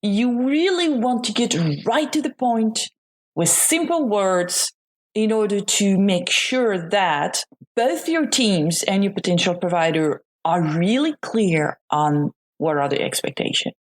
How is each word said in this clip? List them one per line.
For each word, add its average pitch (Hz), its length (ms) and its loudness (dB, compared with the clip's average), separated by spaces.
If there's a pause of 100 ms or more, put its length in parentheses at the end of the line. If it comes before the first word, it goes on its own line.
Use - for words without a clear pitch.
You 240 460 0
really 349 420 2
want 247 360 0
to - 80 -4
get - 220 0 (300)
right 294 280 0
to 311 80 0
the 269 120 -4
point 226 560 -2 (460)
with 165 140 0
simple 320 580 0
words 190 640 0 (420)
in 214 180 0
order 214 280 0
to 202 380 2
make 185 320 2
sure 208 600 0
that 175 540 0 (320)
both 269 320 0
your 320 200 0
teams 175 560 0
and 196 200 0
your 196 100 0
potential 180 420 0
provider 165 680 0 (240)
are 170 160 2
really 190 600 0
clear 175 580 0 (100)
on 147 420 2 (260)
what 156 200 -2
are 143 120 0
the - 120 -2
expectations. - 840 -4